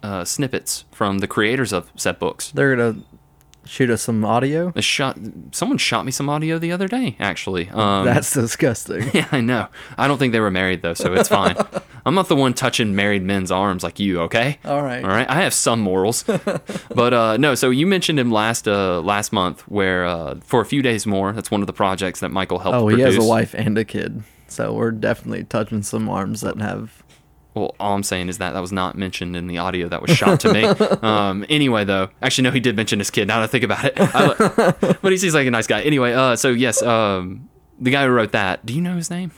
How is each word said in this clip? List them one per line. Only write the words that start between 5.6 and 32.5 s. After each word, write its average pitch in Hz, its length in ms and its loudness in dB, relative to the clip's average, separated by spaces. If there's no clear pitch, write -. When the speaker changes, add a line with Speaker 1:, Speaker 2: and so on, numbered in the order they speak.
Speaker 1:
shot 110 260 -2
me 131 60 -4
some 139 180 -4
audio 156 300 -2
the 170 120 -4
other 185 160 -4
day, 233 320 -2
actually. 92 520 -4
Um, 101 340 2
Speaker 2:
That's 123 260 2
disgusting. 120 760 -2
Speaker 1:
<laughs> - 40 -12
Yeah, 156 180 2
I 139 100 0
know. 117 280 -2
I 123 100 2
don't 139 120 2
think 127 140 2
they 113 60 4
were 107 120 2
married, 92 320 0
though, 85 100 -2
so 90 220 -2
it's - 140 2
fine. 92 260 2
Speaker 2:
<laughs> - 240 -12
Speaker 1:
I'm 131 80 2
not 185 140 2
the 170 80 4
one 135 180 2
touching 117 420 0
married 101 280 2
men's 95 280 -2
arms 92 320 0
like 85 160 -6
you, 95 220 2
okay? 117 440 0
Speaker 2:
All 143 180 -2
right. 127 200 -6
Speaker 1:
All 101 60 -2
right? 110 180 2
I 143 140 2
have 160 120 0
some 117 260 2
morals. 98 500 0
Speaker 2:
<laughs> 220 40 2
Speaker 1:
But, 120 200 4
uh, 113 240 4
no, 135 180 4
so 131 160 2
you 139 160 2
mentioned 175 320 2
him 120 120 2
last, 110 360 0
uh, 95 340 2
last 101 320 0
month 92 340 0
where, 92 380 0
uh, 82 380 -4
for 120 180 2
a 101 40 0
few 143 180 0
days 113 240 0
more, 98 260 0
that's 107 160 -8
one 104 120 0
of 101 60 -2
the 92 60 -8
projects 95 460 -2
that 92 100 -6
Michael 92 300 -2
helped 95 180 0
Speaker 2:
Oh, 117 80 2
Speaker 1:
produce. 107 140 4
Speaker 2:
he 127 160 4
has 113 100 4
a - 20 2
wife 113 300 2
and 107 220 -2
a 110 40 0
kid, 107 400 -8
so 110 260 -6
we're 113 180 -2
definitely 113 520 -4
touching 107 380 -4
some 110 260 -4
arms 98 340 -4
that 104 200 -6
have 107 420 -10
Speaker 1:
Well, 107 260 -4
all 101 160 0
I'm 101 80 -2
saying 90 260 -4
is 87 80 -8
that 92 160 -6
that 92 60 -4
was 92 120 -6
not 92 260 -4
mentioned 90 380 -6
in 87 120 -6
the 87 100 -6
audio 90 320 -4
that 87 120 -6
was - 100 2
shot 160 300 4
to 220 120 4
me. 107 120 2
Speaker 2:
<laughs> 110 400 2
Speaker 1:
Um, 101 440 0
anyway, 135 360 2
though, 95 240 0
actually, 131 240 0
no, 127 60 4